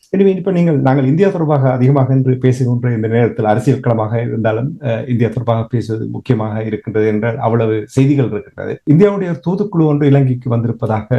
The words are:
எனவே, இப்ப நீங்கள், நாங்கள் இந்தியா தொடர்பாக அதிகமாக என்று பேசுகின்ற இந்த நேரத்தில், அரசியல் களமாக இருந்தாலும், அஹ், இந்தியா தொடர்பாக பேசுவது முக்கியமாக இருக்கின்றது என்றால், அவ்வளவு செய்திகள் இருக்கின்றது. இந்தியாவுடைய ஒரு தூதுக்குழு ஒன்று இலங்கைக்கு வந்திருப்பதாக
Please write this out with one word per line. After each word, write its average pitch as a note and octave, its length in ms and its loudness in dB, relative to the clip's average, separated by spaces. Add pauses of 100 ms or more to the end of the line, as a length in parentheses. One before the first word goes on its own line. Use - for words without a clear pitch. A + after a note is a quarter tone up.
(120)
எனவே, G3 180 4
இப்ப F#3 220 -2
நீங்கள், E3+ 280 2
நாங்கள் C3 260 2
இந்தியா D#3+ 220 2
தொடர்பாக D3+ 420 0
அதிகமாக C3 440 2
என்று B2+ 220 2
பேசுகின்ற B2 540 0
இந்த A2 180 -4
நேரத்தில், A2+ 360 0
அரசியல் A2+ 360 2
களமாக A2+ 400 -2
இருந்தாலும், A#2+ 480 -2 (120)
அஹ், A2+ 280 -4
இந்தியா A#2 200 0
தொடர்பாக A2+ 340 0
பேசுவது A2 460 -4
முக்கியமாக A2 560 -2
இருக்கின்றது G#2+ 420 -2
என்றால், A2 320 -2
அவ்வளவு A2+ 380 0 (100)
செய்திகள் C#3 440 2
இருக்கின்றது. G2+ 440 -8 (160)
இந்தியாவுடைய F#3+ 380 4
ஒரு E3+ 120 -6
தூதுக்குழு F3+ 460 -2
ஒன்று D3 200 0
இலங்கைக்கு C3 420 2
வந்திருப்பதாக A2+ 600 -4 (100)